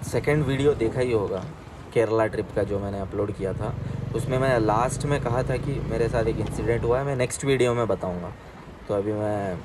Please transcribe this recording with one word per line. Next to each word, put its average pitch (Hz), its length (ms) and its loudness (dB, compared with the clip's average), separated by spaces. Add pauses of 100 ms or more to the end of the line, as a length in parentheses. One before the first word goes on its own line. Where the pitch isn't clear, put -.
(100)
second 143 340 2
video 135 300 4
देखा 113 260 0
ही 127 120 2
होगा 95 320 0 (480)
Kerala 110 340 4
trip 104 300 -2
का, 104 60 2
जो 98 160 -2
मैंने 101 220 -4
upload 101 320 -2
किया 95 200 -4
था। 107 220 -4 (400)
उसमें 123 240 0
मैं 131 200 4
last 110 460 2
में 143 160 2
कहा 120 220 0
था 131 140 0
कि 139 160 -2
मेरे 117 360 0
साथ 117 160 2
एक 110 120 2
incident 110 460 0
हुआ 120 160 4
है, 139 60 0
मैं 139 120 -2
next 127 280 -2
video 123 300 4
में 120 120 2
बताऊँगा। 90 460 -2 (560)
तो 104 60 0
अभी 101 180 0
मैं 104 520 -2